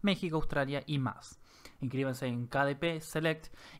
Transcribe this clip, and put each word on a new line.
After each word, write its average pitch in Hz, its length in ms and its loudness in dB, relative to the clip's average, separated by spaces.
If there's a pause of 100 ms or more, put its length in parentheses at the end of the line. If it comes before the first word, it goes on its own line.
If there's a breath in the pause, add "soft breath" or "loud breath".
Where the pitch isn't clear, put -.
México, 180 340 2
Australia 143 480 2
y 147 140 0
más. - 420 -4 (400 loud breath)
Inscríbanse 131 460 0
en 120 200 -2
K 139 200 4
D 139 100 2
P 165 240 0
Select 160 540 -2 (260 loud breath)